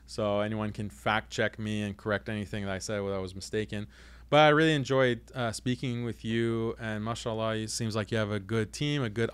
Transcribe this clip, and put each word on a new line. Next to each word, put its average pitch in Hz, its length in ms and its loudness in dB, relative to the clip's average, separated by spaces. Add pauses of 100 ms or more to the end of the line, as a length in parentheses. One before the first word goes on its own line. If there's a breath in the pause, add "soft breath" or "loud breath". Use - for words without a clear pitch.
So 104 320 0
anyone 107 320 -2
can 104 180 -6
fact 110 400 0
check 110 300 -2
me 107 240 -2
and 101 120 -4
correct 101 340 -2
anything 104 360 -4
that 98 60 -2
I 95 80 -4
said 104 180 -4
that 98 240 -2
was 92 140 -8
mistaken. 104 520 -4 (420 loud breath)
But 143 100 8
I 151 100 10
really 156 240 6
enjoyed, 131 480 2 (140)
uh, 120 160 -2
speaking 120 520 -4
with 113 220 -6
you, 113 540 0
and 107 240 -4
mashallah, 110 540 -2
it 110 120 -6
seems 110 260 -2
like 110 160 -2
you 117 60 0
have 104 140 0
a 104 80 -2
good 110 340 -2
team, 147 300 0
a 113 60 -2
good 113 240 0